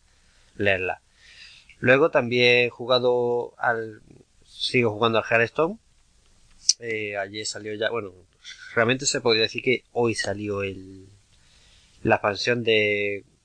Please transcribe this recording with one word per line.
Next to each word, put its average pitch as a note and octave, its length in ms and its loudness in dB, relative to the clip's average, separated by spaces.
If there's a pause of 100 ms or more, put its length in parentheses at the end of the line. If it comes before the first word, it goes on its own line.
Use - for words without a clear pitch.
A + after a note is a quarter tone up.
(560)
leerla. F#2 460 -2 (760)
Luego C#3 300 4
también B2 560 4
he A#2 40 -2
jugado B2 880 0
al, A2+ 420 -4 (440)
sigo - 480 0
jugando A2+ 260 2
al G2+ 100 0
Hearthstone. D3 500 0 (1000)
Eh, G#2+ 360 -6
ayer G#2 300 -8
salió G#2+ 280 -10
ya, G#2+ 160 -2
bueno, G#2 220 -8 (600)
realmente B2+ 320 2
se - 140 -2
podría A2+ 220 2
decir A2+ 200 -4
que B2+ 300 0
hoy A#2+ 220 0
salió G2+ 480 -4
el, F#2+ 440 -10 (960)
la A2+ 140 2
expansión A#2 480 -2
de G2+ 600 2 (200)